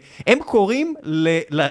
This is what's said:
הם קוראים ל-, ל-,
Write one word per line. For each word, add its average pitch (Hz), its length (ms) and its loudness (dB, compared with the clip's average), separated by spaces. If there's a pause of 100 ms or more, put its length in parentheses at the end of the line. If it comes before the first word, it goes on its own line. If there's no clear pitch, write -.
(260)
הם 247 120 4
קוראים 262 640 0
ל-, 160 260 0 (220)
ל-, 147 200 0